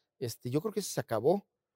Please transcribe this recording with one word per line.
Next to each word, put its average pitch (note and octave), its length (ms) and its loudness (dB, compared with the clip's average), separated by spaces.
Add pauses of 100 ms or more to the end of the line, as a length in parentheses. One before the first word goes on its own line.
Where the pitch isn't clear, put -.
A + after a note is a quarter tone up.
(180)
este, B2 320 -6
yo C#3+ 100 2
creo G#3+ 120 -2
que G#3 80 -2
eso - 120 -4
se - 80 -2
acabó. C3 460 2 (300)